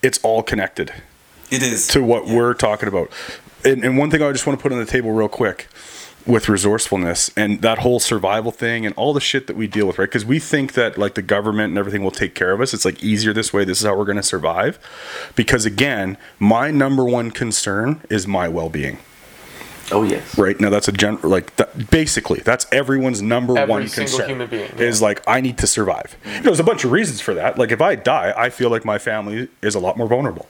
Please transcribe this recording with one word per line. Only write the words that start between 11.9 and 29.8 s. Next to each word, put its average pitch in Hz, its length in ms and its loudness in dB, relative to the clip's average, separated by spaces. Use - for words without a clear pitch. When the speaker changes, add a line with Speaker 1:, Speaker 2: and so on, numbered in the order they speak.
Speaker 1:
will 95 80 0
take 92 240 -6
care 92 160 0
of 101 120 2
us. 131 100 -2
It's, - 140 -4
like, - 180 -4
easier 107 300 2
this 110 180 -2
way. 101 120 2
This 92 180 -2
is 107 40 0
how 104 80 2
we're 101 120 0
gonna 101 160 -2
survive. 90 560 -2
Because, 113 300 2
again, 104 500 -2
my 113 300 4
number 135 340 2
one 120 260 0
concern 113 760 -2
is 101 180 0
my 92 220 0
well-being. 80 500 -4
Speaker 3:
Oh, 104 100 4
yes. - 360 -2
Speaker 1:
Right? 101 200 4
Now, 104 120 4
that's 104 180 2
a 104 40 0
gen-, 104 300 2
like, 90 340 0
that, - 340 0
basically, 156 500 2
that's - 320 0
everyone's 131 480 2
number 120 380 2
Speaker 4:
Every 139 120 2
Speaker 1:
one 107 180 0
Speaker 4:
single - 280 -4
Speaker 1:
concern - 140 -2
Speaker 4:
human 123 180 -6
being, 107 300 -6
Speaker 1:
is, 117 240 2
Speaker 4:
yeah. 110 40 4
Speaker 1:
like, 104 200 0
"I 127 160 2
need 127 160 -2
to - 80 0
survive." - 580 -2
You - 120 -10
know, - 80 -8
there's 185 160 6
a 165 40 4
bunch 208 200 2
of 127 80 2
reasons 160 280 0
for 104 140 -2
that. 85 240 -2
Like, 117 120 2
if 113 120 2
I 175 140 4
die, 107 380 0
I 120 140 0
feel 123 220 0
like 113 160 -2
my 107 100 0
family 107 520 -4
is 104 140 -2
a 104 40 0
lot 92 200 -2